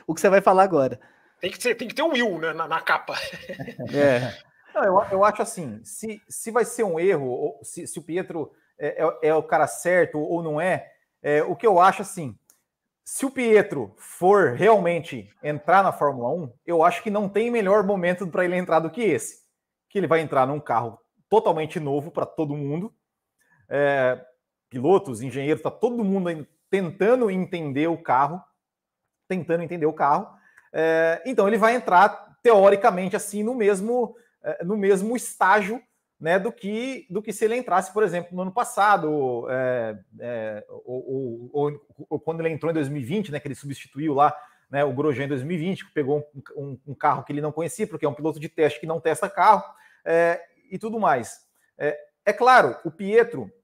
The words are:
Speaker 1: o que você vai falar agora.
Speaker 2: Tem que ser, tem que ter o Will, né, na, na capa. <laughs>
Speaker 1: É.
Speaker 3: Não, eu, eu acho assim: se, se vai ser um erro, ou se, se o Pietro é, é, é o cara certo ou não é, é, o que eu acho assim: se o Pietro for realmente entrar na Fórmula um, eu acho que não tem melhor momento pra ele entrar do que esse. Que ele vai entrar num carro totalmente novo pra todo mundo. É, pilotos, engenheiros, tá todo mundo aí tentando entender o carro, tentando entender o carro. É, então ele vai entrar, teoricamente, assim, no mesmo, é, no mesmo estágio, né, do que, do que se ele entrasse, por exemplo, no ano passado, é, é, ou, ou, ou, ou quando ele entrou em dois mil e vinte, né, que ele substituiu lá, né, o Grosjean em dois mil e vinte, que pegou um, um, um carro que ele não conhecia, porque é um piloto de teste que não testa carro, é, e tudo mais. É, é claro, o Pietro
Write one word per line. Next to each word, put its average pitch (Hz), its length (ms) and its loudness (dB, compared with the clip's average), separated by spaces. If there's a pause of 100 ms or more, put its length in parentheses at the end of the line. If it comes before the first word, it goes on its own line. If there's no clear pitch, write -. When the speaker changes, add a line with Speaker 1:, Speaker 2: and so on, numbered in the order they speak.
Speaker 1:
o 156 80 -2
que - 60 -12
você 208 80 4
vai 190 120 6
falar 190 220 6
agora. 139 380 2 (400)
Speaker 2:
Tem 185 100 -6
que - 100 -14
ser, 240 140 0
tem 233 140 -10
que - 60 -12
ter 277 80 -2
o 320 100 0
Will, 233 260 0
né, 160 140 -4
na, 160 160 -6
na 160 120 -2
capa. - 340 -2 (400)
<laughs> - 380 -12
Speaker 1:
É. 131 400 2 (420)
Speaker 3:
Não, 294 100 0
eu, 196 260 4
eu 196 140 4
acho 208 180 2
assim: 165 420 -10
se, 214 420 -12
se - 240 -12
vai 226 140 2
ser - 180 -4
um 180 160 -2
erro, 165 300 0
ou 147 340 -6
se, - 240 -14
se - 120 -12
o 160 40 -14
Pietro 175 480 -8 (280)
é, 147 260 -4
é, 156 240 0
é 151 60 4
o - 80 2
cara 156 240 2
certo 170 520 0
ou 170 240 -4
não 156 160 -4
é, 170 320 -2 (300)
é, 147 220 2
o 180 120 -2
que - 120 -2
eu 196 120 6
acho 185 220 6
assim: 160 380 -10 (680)
se - 220 -6
o 269 40 -2
Pietro 202 680 2
for 185 560 4
realmente 170 720 2 (140)
entrar 160 400 2
na 180 100 2
Fórmula 131 400 -2
um, 160 180 -6 (140)
eu 165 180 2
acho 175 200 2
que 220 80 -6
não 202 180 -2
tem 220 220 -2
melhor 208 340 2
momento 185 420 -2
pra 180 180 -2
ele 180 120 -2
entrar 175 220 2
do 160 120 -2
que 233 120 -6
esse. - 400 -2 (480)
Que - 80 -4
ele 180 80 -2
vai 160 140 2
entrar 139 260 0
num 143 140 -4
carro 117 380 -4 (300)
totalmente 180 500 0
novo 147 320 -4
pra - 140 -4
todo 147 320 -6
mundo. 151 380 -8 (760)
É, 135 560 0 (460)
pilotos, 135 500 0
engenheiros, 135 420 -4
tá 147 80 -4
todo 240 320 -4
mundo 190 260 0
aí 156 180 -8 (240)
tentando 196 600 0
entender 165 580 -2
o 165 100 -2
carro, 147 440 0 (880)
tentando 170 340 -2
entender 165 220 -6
o 156 80 2
carro. 165 420 0 (380)
É, 160 540 0
então 220 200 0
ele 214 120 2
vai 220 160 4
entrar, 196 680 2
teoricamente, 196 720 6
assim, 208 280 -6
no 226 120 -4
mesmo, 220 600 0 (260)
é, 156 220 -8
no 196 120 -4
mesmo 202 380 0
estágio, 208 680 0 (360)
né, 165 200 0
do 196 140 -4
que, 226 580 -8
do 185 100 -4
que 214 120 -8
se 208 120 -4
ele 226 120 0
entrasse, 196 360 -2
por 214 100 0
exemplo, 175 320 -2
no 185 80 -6
ano 185 100 -6
passado, 156 1000 0
é, 127 480 -2 (220)
é, 110 480 -8
ou, - 160 -18
ou, 123 680 -8
ou, 147 340 -4 (220)
ou 151 120 -6
quando 165 200 -6
ele 165 80 -2
entrou 156 220 -4
em 165 40 -2
dois 151 140 0
mil 147 140 -6
e - 20 -8
vinte, 156 260 -4
né, 143 100 -6
que - 80 -12
ele 139 60 -8
substituiu 139 600 -6
lá, 143 200 4 (360)
né, 143 140 0
o 135 100 -2
Grosjean 143 320 -2
em - 20 -8
dois 139 140 -4
mil 165 140 -6
e 156 40 -4
vinte, 180 240 -6
que - 80 -20
pegou 147 420 -2
um, 139 80 -16 (140)
um, 139 320 -12
um 135 60 -10
carro 143 300 0
que - 80 -10
ele 147 80 -4
não 147 120 -4
conhecia, 165 340 -6
porque 160 200 -6
é - 20 2
um 139 60 -4
piloto 151 260 -6
de 156 80 -12
teste 151 320 0
que 165 60 -12
não 160 140 -4
testa 165 280 -2
carro, 196 360 4 (400)
é, 170 380 2 (280)
e 185 80 -10
tudo 220 200 -6
mais. 147 480 -2 (300)
É, 147 220 -2 (260)
é - 80 2
claro, 240 500 6
o 165 80 -6
Pietro 196 600 0 (100)